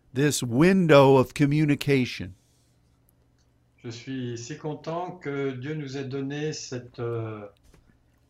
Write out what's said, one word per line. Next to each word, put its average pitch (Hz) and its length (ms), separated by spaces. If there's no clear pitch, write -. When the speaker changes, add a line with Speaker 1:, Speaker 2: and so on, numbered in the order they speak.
Speaker 1:
this 135 300
window 143 760
of 123 160
communication. 139 1000
Speaker 2:
Je 127 60
suis 120 480
si 151 220
content 170 640
que 139 300
Dieu 127 220
nous 139 220
ait 139 80
donné 139 480
cette, - 460
euh, 113 480